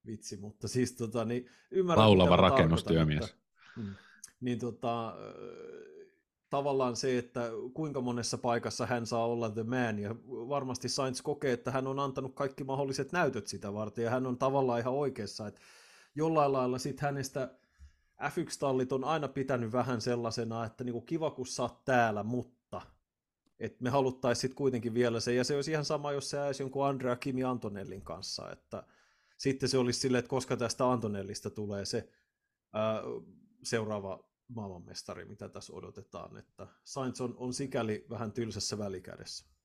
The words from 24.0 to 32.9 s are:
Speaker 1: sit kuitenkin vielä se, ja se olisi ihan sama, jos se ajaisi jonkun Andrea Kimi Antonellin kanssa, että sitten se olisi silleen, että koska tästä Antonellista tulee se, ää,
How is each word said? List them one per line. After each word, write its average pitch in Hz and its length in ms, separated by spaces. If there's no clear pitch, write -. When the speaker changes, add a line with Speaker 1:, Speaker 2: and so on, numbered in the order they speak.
Speaker 1:
sit 131 120
kuitenkin 120 400
vielä 117 260
se, 120 140
ja 127 100
se 143 120
olisi 143 160
ihan 151 140
sama, 147 260
jos 143 180
se 143 100
ajaisi 143 240
jonkun 139 240
Andrea 127 280
Kimi 127 280
Antonellin 101 580
kanssa, - 500
että - 320
sitten 131 320
se 131 80
olisi 123 220
silleen, 127 200
että 120 100
koska 127 280
tästä 123 340
Antonellista 104 580
tulee 101 360
se, - 240
ää, 110 280